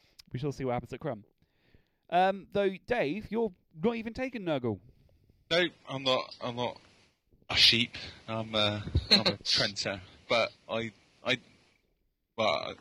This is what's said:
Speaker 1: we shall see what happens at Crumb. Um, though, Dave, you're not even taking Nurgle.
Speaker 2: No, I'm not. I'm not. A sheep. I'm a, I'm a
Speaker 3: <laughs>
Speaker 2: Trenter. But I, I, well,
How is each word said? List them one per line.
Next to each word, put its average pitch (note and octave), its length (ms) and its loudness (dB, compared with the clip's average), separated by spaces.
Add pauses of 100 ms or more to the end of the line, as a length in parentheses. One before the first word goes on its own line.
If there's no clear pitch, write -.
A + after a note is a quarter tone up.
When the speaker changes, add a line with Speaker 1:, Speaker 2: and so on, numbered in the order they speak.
(320)
Speaker 1:
we B2+ 60 -6
shall C#3 140 -2
see C3+ 120 -6
what B2 100 0
happens B2 180 -4
at B2+ 80 -12
Crumb. A2+ 240 -8 (880)
Um, F#3+ 420 2
though, G3 180 2 (160)
Dave, G#3 440 -2
you're A3 200 0 (320)
not A#3 140 2
even A3+ 180 -8
taking B3+ 280 -6
Nurgle. B2 360 -2 (720)
Speaker 2:
No, F3 140 4 (240)
I'm C3+ 160 -6
not. B2+ 360 0
I'm A#2+ 160 -4
not. A#2+ 200 -4 (760)
A - 60 0
sheep. A#2+ 400 4 (320)
I'm A2 260 -6
a, G#2 280 2 (280)
I'm G3 100 4
a F#2+ 120 0
Speaker 3:
<laughs> - 120 -10
Speaker 2:
Trenter. G2+ 560 -2 (280)
But A2+ 220 2 (180)
I, A2+ 240 -4 (320)
I, B2 140 0 (1000)
well, G2 440 0